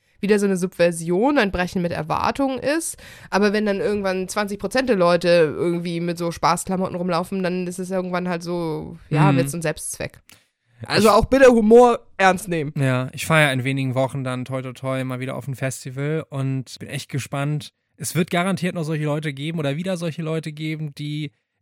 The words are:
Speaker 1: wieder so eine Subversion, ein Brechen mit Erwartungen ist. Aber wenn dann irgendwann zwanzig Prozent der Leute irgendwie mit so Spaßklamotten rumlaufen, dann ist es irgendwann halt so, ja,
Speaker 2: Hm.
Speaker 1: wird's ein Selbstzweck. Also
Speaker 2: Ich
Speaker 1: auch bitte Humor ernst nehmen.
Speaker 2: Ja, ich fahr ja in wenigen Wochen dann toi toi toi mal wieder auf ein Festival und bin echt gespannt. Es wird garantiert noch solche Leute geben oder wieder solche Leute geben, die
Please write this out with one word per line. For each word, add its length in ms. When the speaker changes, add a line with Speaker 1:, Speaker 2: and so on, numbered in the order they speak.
Speaker 1:
wieder 220
so 60
eine 100
Subversion, 840
ein 140
Brechen 300
mit 100
Erwartungen 680
ist. 380
Aber 220
wenn 140
dann 120
irgendwann 500
zwanzig 300
Prozent 300
der 80
Leute 320
irgendwie 440
mit 180
so 140
Spaßklamotten 640
rumlaufen, 480
dann 240
ist 100
es 140
irgendwann 360
halt 140
so, 540
ja, 180
Speaker 2:
Hm. 80
Speaker 1:
wird's 180
ein 80
Selbstzweck. 580
Also 220
Speaker 2:
Ich 60
Speaker 1:
auch 120
bitte 260
Humor 480
ernst 320
nehmen. 280
Speaker 2:
Ja, 360
ich 140
fahr 160
ja 100
in 100
wenigen 320
Wochen 300
dann 200
toi 180
toi 100
toi 320
mal 160
wieder 160
auf 100
ein 80
Festival 760
und 500
bin 80
echt 200
gespannt. 640
Es 200
wird 140
garantiert 440
noch 100
solche 200
Leute 280
geben 280
oder 160
wieder 200
solche 260
Leute 280
geben, 460
die 340